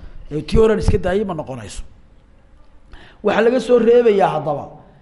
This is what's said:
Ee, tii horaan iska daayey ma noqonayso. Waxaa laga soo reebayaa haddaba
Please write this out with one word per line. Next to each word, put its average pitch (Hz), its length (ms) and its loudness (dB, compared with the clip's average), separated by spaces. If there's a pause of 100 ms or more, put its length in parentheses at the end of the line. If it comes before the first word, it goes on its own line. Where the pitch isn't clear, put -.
(320)
Ee, 151 100 -6
tii - 160 -2
horaan 220 220 4
iska 180 180 2
daayey 190 280 -2
ma 185 80 -8
noqonayso. 127 500 -12 (1400)
Waxaa 202 180 0
laga 240 180 2
soo 247 200 2
reebayaa 220 500 4
haddaba 151 400 -6 (320)